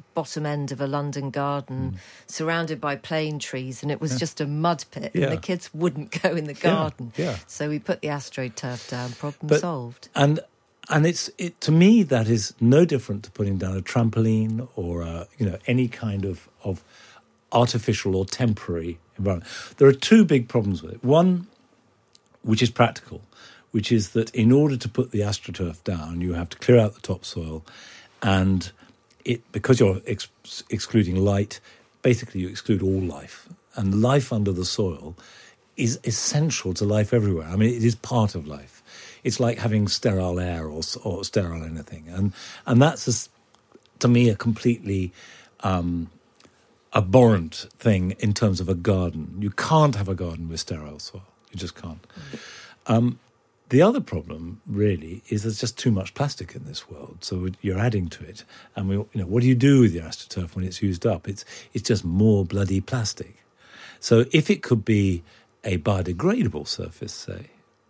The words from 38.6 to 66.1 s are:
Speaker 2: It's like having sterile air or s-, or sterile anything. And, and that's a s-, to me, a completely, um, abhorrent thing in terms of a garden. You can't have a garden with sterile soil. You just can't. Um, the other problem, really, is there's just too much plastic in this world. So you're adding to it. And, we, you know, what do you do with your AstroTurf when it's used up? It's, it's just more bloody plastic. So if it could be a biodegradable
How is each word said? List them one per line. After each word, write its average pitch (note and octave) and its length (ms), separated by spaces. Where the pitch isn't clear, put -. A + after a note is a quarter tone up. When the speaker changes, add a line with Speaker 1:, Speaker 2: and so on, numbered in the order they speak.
Speaker 2:
It's B2+ 160
like A#2 180
having G#2+ 300
sterile F#2 520
air E2+ 280
or D#2 120
s-, - 180
or G2 260
sterile E2+ 400
anything. D#2+ 460
And, F#2+ 240
and A#2 160
that's D3 260
a B2 40
s-, - 180
to A#2+ 100
me, A#2+ 200
a G#2 60
completely, G#2+ 800
um, F2 480
abhorrent G2+ 760
thing F#2+ 420
in G#2+ 140
terms F#2+ 280
of F2+ 80
a F#2+ 40
garden. E2+ 680
You G#2 120
can't D3+ 440
have G2+ 120
a F#2+ 80
garden E2+ 320
with E2 140
sterile D2+ 380
soil. - 220
You G2 80
just - 160
can't. E2 300
Um, A#2+ 320
the B2+ 120
other A3+ 180
problem, E2+ 640
really, G2 640
is G#2 140
there's A2 160
just - 180
too B2 140
much F#2+ 220
plastic - 420
in C2 80
this C#2+ 260
world. - 320
So F#2 280
you're F#2+ 160
adding G#2 320
to - 140
it. - 220
And, F#2+ 140
we, G2 60
you G#2 200
know, F#2+ 100
what G#2+ 160
do A#2+ 60
you C3 80
do C3+ 260
with G#2 120
your E2 120
AstroTurf - 500
when F#2 100
it's F#2 160
used F#2 240
up? F2 220
It's, F#2+ 180
it's - 140
just A2 160
more G2 420
bloody F#2+ 360
plastic. - 600
So A#2 320
if D#3 180
it G3 140
could A2+ 200
be G2 400
a F#2 140
biodegradable F#2 920